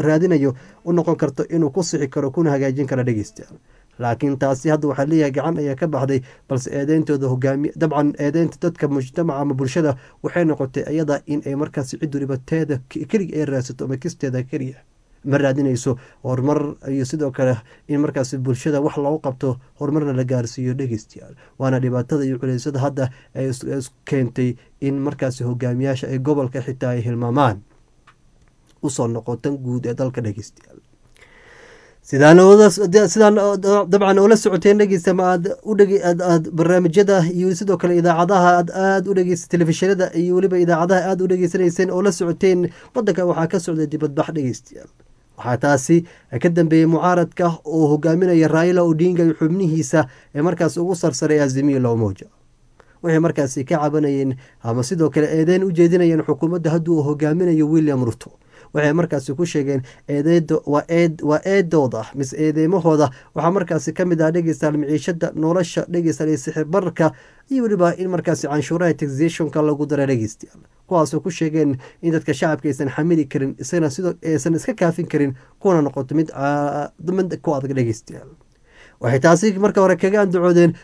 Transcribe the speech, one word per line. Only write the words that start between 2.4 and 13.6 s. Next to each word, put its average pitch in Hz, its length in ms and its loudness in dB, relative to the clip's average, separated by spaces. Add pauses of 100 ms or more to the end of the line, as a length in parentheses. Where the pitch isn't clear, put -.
hagaajin 139 380 -2
karo, 127 160 -2
dhegeystayaal. - 540 -6 (420)
Laakiin 123 420 -2
taasi 135 320 -2
hadda 151 160 -2
waxaa 139 160 -2
leeyahay 151 260 2
gacan 147 300 -2
ayaa 139 160 -4
ka 170 100 -2
baxday, 135 340 -2 (280)
balse 127 240 -4
eedeyntooda 143 560 0
hogaami-, 135 480 -2
dabcan 147 400 0
eedeynta 160 440 -2
dadka 170 260 -2
mujtamaca 139 540 -4
ama 143 120 -2
bulshada 135 400 -2 (300)
waxay 170 220 -2
noqotay 143 440 -2
iyada 147 400 -2
in 147 160 -4
ay 139 100 -6
markaasi 143 460 -6
cid 143 140 -6
waliba 139 260 -4
teeda 151 380 -4 (100)
ke-, 160 160 -10
keliya 196 320 -2
ay 151 80 -2
raadsato 131 400 -6